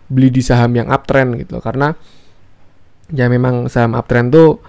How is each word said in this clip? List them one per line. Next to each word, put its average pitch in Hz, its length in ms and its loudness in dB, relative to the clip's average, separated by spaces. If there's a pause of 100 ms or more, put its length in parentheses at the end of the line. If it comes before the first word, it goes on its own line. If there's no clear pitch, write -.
beli 131 240 2
di 127 80 0
saham 120 340 0
yang 117 160 -2
uptrend 131 520 -2
gitu, 113 180 -12
karena 135 360 -4 (1160)
ya 127 160 -2
memang 123 400 -2
saham 117 300 0
uptrend 120 360 -2
tuh, 160 360 4